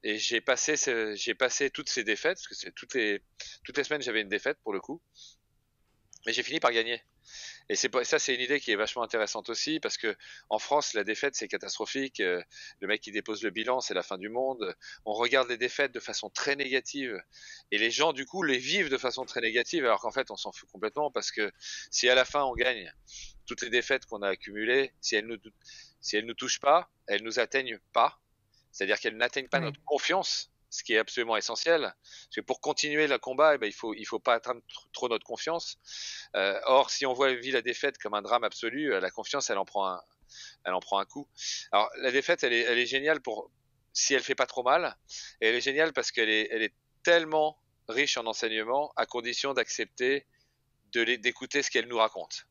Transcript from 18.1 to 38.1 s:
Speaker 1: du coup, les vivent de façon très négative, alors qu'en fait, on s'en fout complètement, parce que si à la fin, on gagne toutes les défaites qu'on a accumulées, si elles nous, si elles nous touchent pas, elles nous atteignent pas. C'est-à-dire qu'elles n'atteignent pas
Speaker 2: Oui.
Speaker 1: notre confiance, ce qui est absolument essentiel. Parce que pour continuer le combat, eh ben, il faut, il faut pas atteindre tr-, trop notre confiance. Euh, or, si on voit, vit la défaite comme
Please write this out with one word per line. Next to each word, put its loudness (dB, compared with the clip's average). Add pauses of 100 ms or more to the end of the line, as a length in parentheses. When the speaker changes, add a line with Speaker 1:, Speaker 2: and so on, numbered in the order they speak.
Speaker 1:
du -6
coup, -6
les 2
vivent 0
de 0
façon -2
très -6
négative, 0
alors 4
qu'en -4
fait, -4
on -10
s'en -10
fout -20
complètement, -4
parce -4
que -2 (400)
si 4
à 8
la 6
fin, 0
on -2
gagne -2 (540)
toutes -8
les -6
défaites 2
qu'on -8
a 2
accumulées, 0
si -2
elles 0
nous, -8 (640)
si -2
elles 0
nous -8
touchent -2
pas, 4 (160)
elles 0
nous -2
atteignent 0 (140)
pas. 4 (540)
C'est-à-dire 0
qu'elles -2
n'atteignent -2
pas 2
Speaker 2:
Oui. -2
Speaker 1:
notre -8
confiance, -2 (200)
ce -8
qui 0
est 6
absolument 0
essentiel. 2
Parce -10
que -2
pour -4
continuer 2
le 4
combat, 4
eh -4
ben, -2
il -4
faut, -6
il -10
faut -4
pas 4
atteindre -2
tr-, -20
trop -2
notre -2
confiance. -6 (600)
Euh, 2
or, 8
si -2
on 0
voit, 4
vit -4
la 2
défaite -2
comme -6